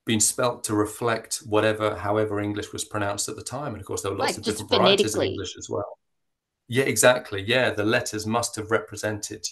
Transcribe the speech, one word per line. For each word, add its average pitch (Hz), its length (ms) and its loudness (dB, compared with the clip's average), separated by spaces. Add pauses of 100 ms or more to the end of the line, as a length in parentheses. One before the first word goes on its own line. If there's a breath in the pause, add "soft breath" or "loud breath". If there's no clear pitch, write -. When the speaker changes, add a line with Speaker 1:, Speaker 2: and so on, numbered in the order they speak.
Speaker 1:
been 110 140 2
spelt 120 440 0
to 110 100 -2
reflect 110 680 -2
whatever, 107 520 2
however 104 440 0
English 101 320 -4
was - 100 -8
pronounced 101 460 -4
at - 80 -8
the - 60 -10
time. 139 300 -8
And - 80 -10
of - 60 -14
course, - 140 -6
there 101 100 -4
were 98 60 -4
lots - 160 0
Speaker 2:
Like, - 60 -6
Speaker 1:
of 101 60 -10
Speaker 2:
just 107 140 -2
Speaker 1:
different 107 240 2
varieties 113 240 6
of - 60 -2
Speaker 2:
phonetically. - 200 0
Speaker 1:
English - 260 -8
as 92 100 -14
well. - 300 -6 (680)
Yeah, 123 180 2
exactly. 123 580 4
Yeah, 120 280 4
the 104 140 0
letters 107 420 0
must 113 300 0
have 107 140 -6
represented, 107 800 -4